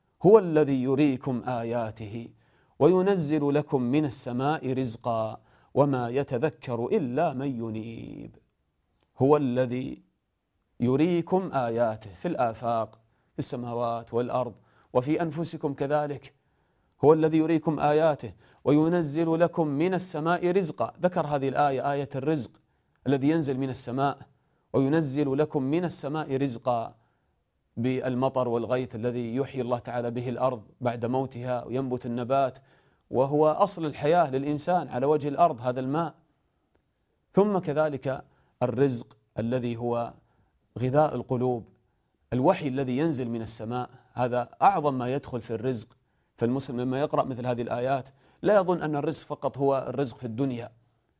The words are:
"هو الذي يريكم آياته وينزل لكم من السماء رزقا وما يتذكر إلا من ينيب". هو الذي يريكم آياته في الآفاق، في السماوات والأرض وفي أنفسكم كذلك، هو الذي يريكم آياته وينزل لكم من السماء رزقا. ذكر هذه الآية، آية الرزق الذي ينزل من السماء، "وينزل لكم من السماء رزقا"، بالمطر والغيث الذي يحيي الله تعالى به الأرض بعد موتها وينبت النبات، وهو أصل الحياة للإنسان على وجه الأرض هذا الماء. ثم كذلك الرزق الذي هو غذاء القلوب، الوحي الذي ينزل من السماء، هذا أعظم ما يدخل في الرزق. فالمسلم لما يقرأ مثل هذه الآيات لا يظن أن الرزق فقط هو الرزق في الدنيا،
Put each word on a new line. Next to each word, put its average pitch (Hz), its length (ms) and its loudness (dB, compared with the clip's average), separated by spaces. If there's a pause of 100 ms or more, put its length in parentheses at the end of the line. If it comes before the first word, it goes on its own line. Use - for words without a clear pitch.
(220)
"هو 214 160 10
الذي 151 440 4
يريكم 131 640 0
آياته 117 800 -6 (500)
وينزل 156 760 4
لكم 143 280 0
من 139 220 2
السماء 131 680 -4
رزقا 113 680 -2 (340)
وما 131 340 4
يتذكر 127 800 -2
إلا 147 480 0
من 131 120 -6
ينيب". 113 920 -10 (800)
هو 139 180 6
الذي 127 640 0 (800)
يريكم 165 720 2
آياته 117 640 -2
في - 140 -8
الآفاق، 117 720 -2 (340)
في - 60 -8
السماوات 117 760 -6
والأرض 120 400 -2 (380)
وفي 131 300 2
أنفسكم 151 520 -4
كذلك، 143 600 -4 (720)
هو 147 80 10
الذي 160 260 4
يريكم 156 420 2
آياته 147 520 2 (320)
وينزل 165 760 2
لكم 170 260 2
من 156 280 0
السماء 170 560 -2
رزقا. 175 420 0 (100)
ذكر 180 240 0
هذه 139 220 0
الآية، 139 440 0
آية 143 220 -4
الرزق 135 360 -2 (560)
الذي 135 220 2
ينزل 143 300 0
من 135 120 -2
السماء، 131 480 -2 (540)
"وينزل 139 680 2
لكم 151 240 0
من 156 220 0
السماء 147 520 -4
رزقا"، 120 580 -2 (840)
بالمطر 127 720 0
والغيث 120 460 -2
الذي 117 420 -4
يحيي 135 260 -4
الله 120 160 -2
تعالى 120 320 -6
به 120 180 -6
الأرض 120 340 -2 (180)
بعد 120 240 -2
موتها 127 600 -4
وينبت 127 420 -4
النبات، 123 520 -2 (520)
وهو 139 380 2
أصل 170 380 0
الحياة 151 440 2
للإنسان 147 580 -2
على 127 180 -2
وجه 147 220 2
الأرض 143 320 2
هذا 127 200 -2
الماء. 147 340 -2 (1200)
ثم 202 240 4
كذلك 147 640 -2 (380)
الرزق 123 540 0 (220)
الذي 120 380 -2
هو 120 380 -4 (640)
غذاء 131 360 2
القلوب، 123 540 -2 (640)
الوحي 151 360 2
الذي 127 300 -2
ينزل 139 300 -2
من 113 140 -6
السماء، 113 480 -8 (220)
هذا 123 360 -2 (140)
أعظم 160 320 4
ما 127 200 -2
يدخل 131 280 -6
في - 80 -14
الرزق. 113 380 -4 (480)
فالمسلم 123 440 -2
لما 127 200 -2
يقرأ 151 240 0
مثل 123 220 -6
هذه 123 160 -2
الآيات 123 460 -2 (340)
لا 208 140 4
يظن 180 260 2
أن 151 140 -2
الرزق 147 300 -4
فقط 139 320 -6
هو 135 300 2
الرزق 123 280 -4
في - 80 -12
الدنيا، 120 460 -6 (500)